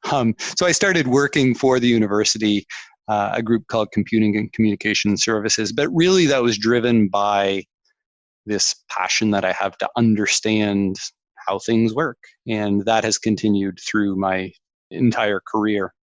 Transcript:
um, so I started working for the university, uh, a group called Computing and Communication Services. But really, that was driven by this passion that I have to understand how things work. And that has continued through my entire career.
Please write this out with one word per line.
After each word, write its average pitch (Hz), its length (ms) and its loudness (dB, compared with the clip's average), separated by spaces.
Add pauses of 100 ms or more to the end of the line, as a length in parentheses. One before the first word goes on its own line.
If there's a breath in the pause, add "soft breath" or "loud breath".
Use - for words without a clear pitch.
(120)
um, 120 280 0
so - 260 -4
I 180 60 4
started 170 360 2
working 135 460 2
for 127 260 2
the 120 80 2
university, 107 760 2 (420 loud breath)
uh, 101 260 -2
a 120 80 -2
group 113 260 0
called 110 240 -2
Computing 107 460 0
and 110 160 -4
Communication 104 640 0
Services. 107 540 -2
But 139 180 -2
really, 180 380 2
that 139 160 2
was 117 140 2
driven 113 500 2
by 98 580 0 (800)
this 104 300 -2 (140)
passion 95 420 -2
that 98 140 0
I 92 60 0
have 98 260 -4
to - 180 -6
understand 104 1000 0 (400)
how 98 240 -6
things 113 340 0
work. 139 240 -4 (300 loud breath)
And 104 380 -2
that 110 180 2
has 110 140 -2
continued 101 600 0
through 101 360 -2
my 95 360 -2 (380)
entire 107 560 0
career. 104 580 -2